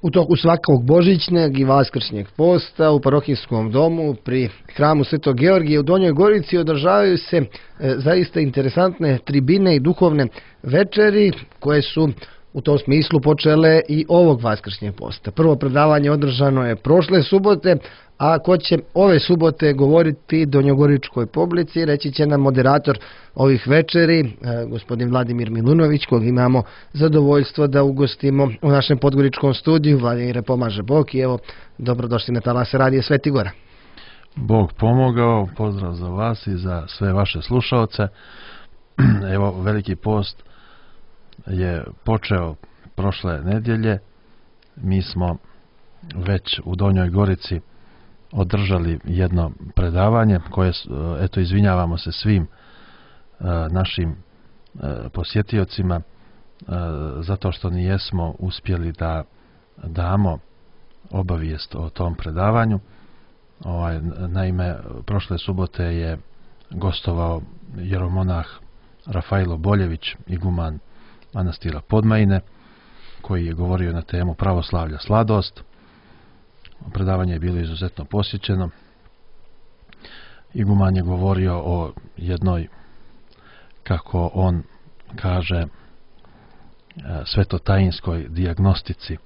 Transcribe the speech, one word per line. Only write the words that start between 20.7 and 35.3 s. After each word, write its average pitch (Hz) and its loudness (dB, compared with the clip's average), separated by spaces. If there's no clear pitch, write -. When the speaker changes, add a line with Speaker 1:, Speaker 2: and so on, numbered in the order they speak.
Speaker 1:
publici, 170 -2
reći 147 -2
će 147 0
nam 147 2
moderator 135 2
ovih 135 2
večeri, 160 4
e, 147 2
gospodin 117 -4
Vladimir 120 -2
Milunović, 147 2
kog 117 2
imamo 123 4
zadovoljstvo 147 4
da 139 4
ugostimo 139 2
u 147 2
našem 139 4
podgoričkom 139 2
studiju. 151 2
Vladimire, 120 -2
pomaže 117 -2
Bog 139 0
i 131 0
evo, 127 0
dobrodošli 120 -2
na 120 -2
talase 123 -2
Radija 131 2
Sveti 147 0
Gora. 110 -2
Speaker 2:
Bog 110 2
pomogao, 117 2